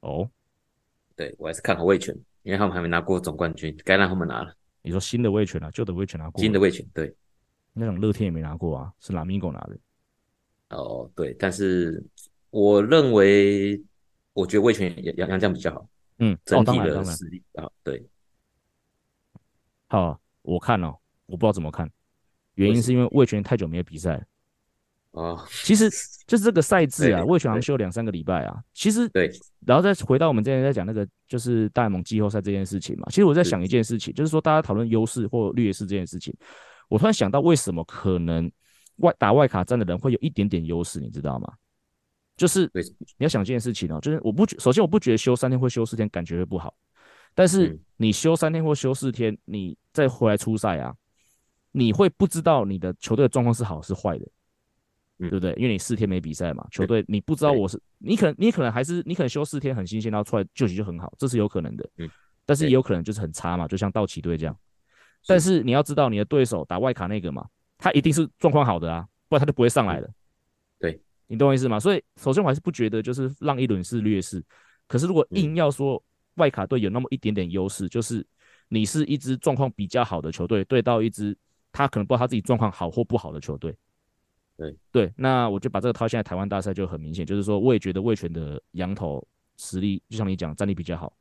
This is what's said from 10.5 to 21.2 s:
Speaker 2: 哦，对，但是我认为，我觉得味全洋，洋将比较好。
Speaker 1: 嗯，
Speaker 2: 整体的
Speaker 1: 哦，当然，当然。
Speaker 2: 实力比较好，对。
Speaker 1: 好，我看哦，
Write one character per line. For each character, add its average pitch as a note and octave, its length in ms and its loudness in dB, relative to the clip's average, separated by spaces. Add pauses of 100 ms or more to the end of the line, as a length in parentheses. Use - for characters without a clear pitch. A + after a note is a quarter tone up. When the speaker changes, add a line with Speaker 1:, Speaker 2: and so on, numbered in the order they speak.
Speaker 2:
哦， A#1+ 400 -10
对， C#2 240 -6
但 F#2+ 100 -2
是 F2+ 540 -2 (460)
我 G2+ 340 6
认 C3+ 300 4
为， G2+ 680 6 (520)
我 G2 120 0
觉 G2 120 0
得 G2+ 40 4
味 A2+ 120 6
全 F#2+ 280 -2
洋， E2+ 280 -6
洋 F#2 100 0
将 F#2+ 140 2
比 - 80 -8
较 E2 120 -4
好。 - 140 -16 (300)
Speaker 1:
嗯， G#2+ 260 2
Speaker 2:
整 - 220 4
体 B2 60 2
的 - 20 4
Speaker 1:
哦， - 20 4
当 A2+ 100 0
然， D#2 100 0
当 D2+ 100 -2
然。 F2 100 -6
Speaker 2:
实 E2+ 140 -12
力 F2 80 -14
比 - 160 -18
较 E2 100 -12
好， - 100 -14 (120)
对。 - 200 -8 (1800)
Speaker 1:
好， E2+ 320 2 (220)
我 F2 180 -2
看 G#2 240 2
哦， D#2 100 -6 (320)